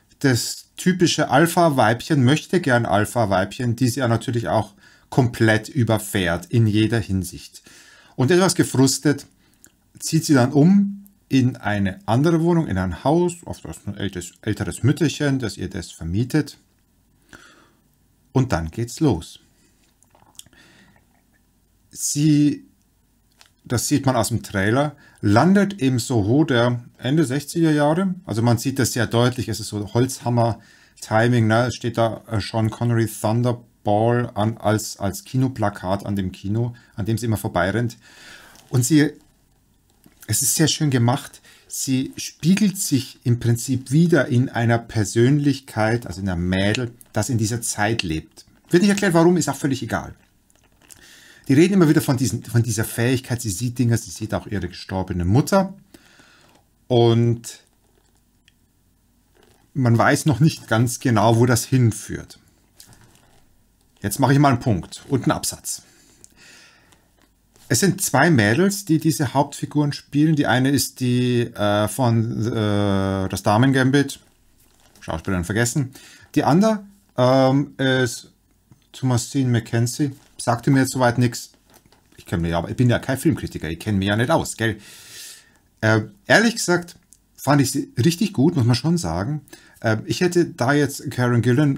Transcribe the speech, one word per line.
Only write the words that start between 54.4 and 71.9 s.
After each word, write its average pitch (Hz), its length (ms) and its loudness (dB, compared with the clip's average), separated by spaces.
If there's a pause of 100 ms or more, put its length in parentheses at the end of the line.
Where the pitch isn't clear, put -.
ihre 92 180 -6
gestorbene 90 580 -6
Mutter. 175 500 2 (1120)
Und 117 720 2 (2000)
man 120 240 2
weiß 113 300 2
noch 143 140 2
nicht - 260 2
ganz 117 320 0
genau, 113 380 2
wo 120 100 4
das 120 180 2
hinführt. 110 760 -2 (1600)
Jetzt 101 160 -6
mache 131 140 2
ich 139 80 4
mal 143 80 4
einen 123 100 0
Punkt 98 500 -6
und 131 140 -2
einen - 80 0
Absatz. - 520 -6 (1900)
Es 123 120 0
sind 190 200 0
zwei 147 300 2
Mädels, 139 540 2
die 156 140 0
diese 156 360 -2
Hauptfiguren 143 580 -2
spielen. 151 440 0
Die 143 100 2
eine 127 240 2
ist - 300 -2
die, 123 420 0
äh, 104 460 -2
von, 117 580 -2